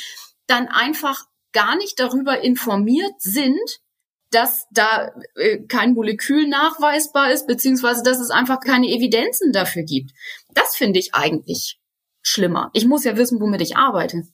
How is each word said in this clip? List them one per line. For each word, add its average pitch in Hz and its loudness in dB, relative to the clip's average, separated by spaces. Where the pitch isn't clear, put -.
dann 247 0
einfach 277 -2
gar 220 2
nicht 392 -6
darüber 262 -2
informiert 247 0
sind, 262 0
dass 233 0
da, 220 0
äh, 208 0
kein 240 2
Molekül 233 0
nachweisbar 294 2
ist, 302 -2
beziehungsweise 247 0
dass 254 2
es 240 -6
einfach 254 2
keine 247 2
Evidenzen 254 0
dafür 180 -2
gibt. 135 -6
Das - 0
finde 202 2
ich - -4
eigentlich - -4
schlimmer. - -2
Ich 214 2
muss 269 4
ja 220 0
wissen, 240 2
womit 208 0
ich 165 -2
arbeite. 175 0